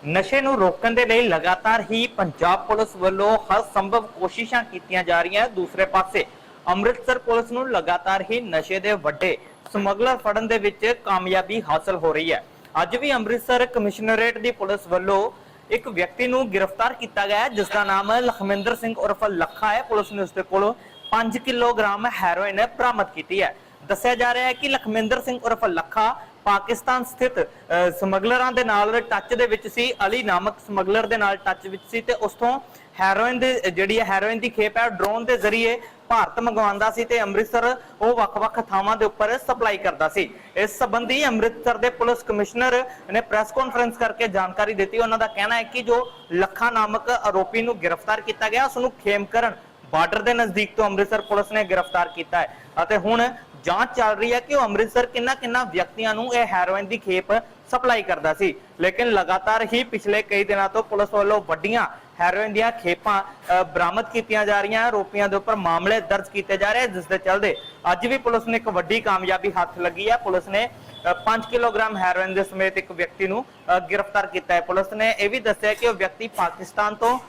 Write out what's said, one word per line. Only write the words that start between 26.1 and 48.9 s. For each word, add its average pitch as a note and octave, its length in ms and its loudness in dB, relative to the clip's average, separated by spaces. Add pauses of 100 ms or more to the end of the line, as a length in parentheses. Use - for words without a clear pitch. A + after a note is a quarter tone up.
ਪਾਕਿਸਤਾਨ A3+ 600 0
ਸਥਿਤ, B3 360 -2
ਅ, D3+ 60 2 (540)
ਸਮਗਲਰਾਂ A3 520 2
ਦੇ B3 120 2
ਨਾਲ A3 380 2
ਟੱਚ A3+ 320 -4
ਦੇ A#3+ 140 2
ਵਿੱਚ A3 200 -2
ਸੀ। A#3 260 -2 (120)
ਅਲੀ A3+ 180 0
ਨਾਮਕ G3+ 320 0 (120)
ਸਮਗਲਰ G3+ 380 0
ਦੇ A3+ 120 0
ਨਾਲ G3 200 2
ਟੱਚ F#3+ 300 -4
ਵਿੱਚ F#3+ 140 -12 (100)
ਸੀ A3+ 100 -2
ਤੇ A#3+ 120 -2
ਉਸ G#3 200 -2
ਤੋਂ B3 260 0 (400)
ਹੈਰੋਇਨ G#3+ 400 2
ਦੇ, B3+ 220 0
ਜਿਹੜੀ F#3+ 380 0
ਹੈ A3 60 2
ਹੈਰੋਇਨ G3+ 340 0
ਦੀ A#3 100 -2
ਖੇਪ G#3+ 280 0
ਹੈ, A#3 120 2
ਡਰੋਨ G#3 360 -2
ਦੇ B3 120 2
ਜ਼ਰੀਏ A3+ 440 0 (260)
ਭਾਰਤ A3+ 320 2
ਮੰਗਵਾਉਂਦਾ G#3+ 520 2
ਸੀ A#3 140 -4
ਤੇ A#3 160 0
ਅੰਮ੍ਰਿਤਸਰ A3 540 0 (260)
ਉਹ A#3 140 4
ਵੱਖ-ਵੱਖ G#3+ 440 0
ਥਾਵਾਂ G3+ 380 0
ਦੇ G#3+ 80 2
ਉੱਪਰ G#3+ 320 0
ਸਪਲਾਈ A3+ 400 0
ਕਰਦਾ F3+ 320 0
ਸੀ। E3+ 240 -2 (220)
ਇਸ G#3 220 -2
ਸੰਬੰਧੀ B3 480 0
ਅੰਮ੍ਰਿਤਸਰ A3+ 520 2
ਦੇ A#3 120 2
ਪੁਲਿਸ A#3+ 340 0
ਕਮਿਸ਼ਨਰ A#3+ 640 0 (260)
ਨੇ A3 100 2
ਪ੍ਰੈਸ G#3+ 300 -2
ਕਾਨਫਰੰਸ A#3+ 460 -2
ਕਰਕੇ A3+ 300 0
ਜਾਣਕਾਰੀ G3 460 -2
ਦਿੱਤੀ। G3 240 -2
ਉਹਨਾਂ A3+ 200 2
ਦਾ A3 100 0
ਕਹਿਣਾ G#3+ 280 -2
ਹੈ A3+ 80 0
ਕਿ A#3+ 180 -8
ਜੋ A#3+ 300 0 (200)
ਲੱਖਾ F#3+ 380 0
ਨਾਮਕ A3 400 0
ਆਰੋਪੀ G#3+ 520 2
ਨੂੰ A3+ 220 -4
ਗ੍ਰਿਫਤਾਰ G#3+ 380 0
ਕੀਤਾ A3 280 -2
ਗਿਆ, B3 160 2
ਉਸ C4 120 -4
ਨੂੰ B3 140 -2